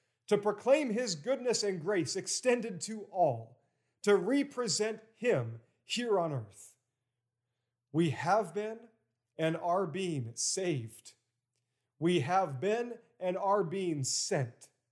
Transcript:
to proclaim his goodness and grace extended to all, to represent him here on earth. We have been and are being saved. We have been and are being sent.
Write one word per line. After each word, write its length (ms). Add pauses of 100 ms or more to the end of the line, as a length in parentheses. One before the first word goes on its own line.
(280)
to 100
proclaim 540
his 240
goodness 480
and 180
grace 340
extended 680
to 300
all, 460 (460)
to 120
represent 840 (160)
him 440 (260)
here 340
on 140
earth. 400 (1160)
We 200
have 420
been 240 (600)
and 200
are 280
being 500
saved. 800 (840)
We 220
have 380
been 340 (260)
and 180
are 260
being 400
sent. 640 (240)